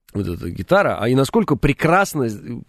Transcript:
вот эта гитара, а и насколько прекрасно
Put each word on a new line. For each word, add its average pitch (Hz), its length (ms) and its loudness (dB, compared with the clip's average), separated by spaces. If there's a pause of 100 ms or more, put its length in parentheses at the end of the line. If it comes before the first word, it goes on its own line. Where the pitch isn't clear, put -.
(140)
вот 101 120 -2
эта 90 220 -6
гитара, 127 500 0
а 110 100 -2
и 127 60 2
насколько 135 420 2
прекрасно 156 720 0 (400)